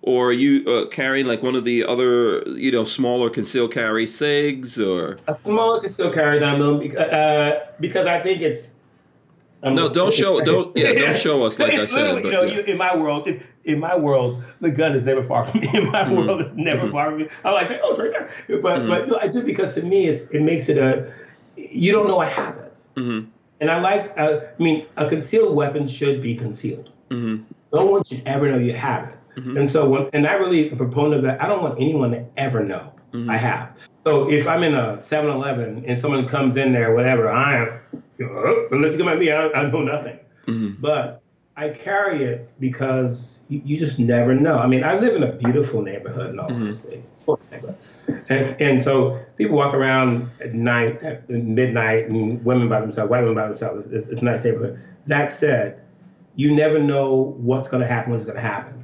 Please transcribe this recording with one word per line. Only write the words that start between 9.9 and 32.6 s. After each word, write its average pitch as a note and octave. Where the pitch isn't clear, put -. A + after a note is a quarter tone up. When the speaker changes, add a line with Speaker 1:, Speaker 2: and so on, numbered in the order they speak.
Speaker 2:
it's A3
Speaker 1:
show, F#3+
don't, D#3
yeah, -
Speaker 2:
<laughs> A#3
Speaker 1:
don't D3+
show C#3+
us, A2
like -
I A3+
Speaker 2:
It's -
Speaker 1:
said, C#4
Speaker 2:
literally, -
Speaker 1:
but, F#3+
Speaker 2:
you F#3
know, F3+
Speaker 1:
yeah. G3
Speaker 2:
you, G3+
in F3+
my F3+
world, D3
in, -
in D3+
my E3+
world, C3
the E3+
gun D3+
is B2+
never C3
far A#2+
from A3
me. -
<laughs> -
In -
my G#3
Speaker 1:
Mm-hmm. B2
Speaker 2:
world, G3+
it's -
never D3+
Speaker 1:
Mm-hmm. G#2
Speaker 2:
far D3
from D#3
me. D#3
I'm F#3+
like, A#3
"Oh, -
it's -
right A3+
there." -
But, C3+
Speaker 1:
Mm-hmm. A#2+
Speaker 2:
but -
no, D3+
I G3+
do A#3
because -
to D3+
me, F#3
it's, D3+
it D3+
makes D#3
it C#3+
a, C3
you F#3
don't G#3
know F#3
I D#3+
have -
it. -
Speaker 1:
Mm-hmm. A#2
Speaker 2:
And D#3
I E3+
like, G3+
uh, D3+
I -
mean, D#3
a D3+
concealed F#3
weapon C#3+
should C3+
be A#2
concealed. -
Speaker 1:
Mm-hmm. A2+
Speaker 2:
No F3+
one G3
should B2+
ever C#3
know C3
you A#2+
have B2
it. -
Speaker 1:
Mm-hmm. B2+
Speaker 2:
And C#3
so D3
when, C3+
and D3
I F3+
really F3+
am D3+
a B2+
proponent C#3+
of C3
that. C3
I E3
don't G3
want C3
anyone C3+
to A#2+
ever B2+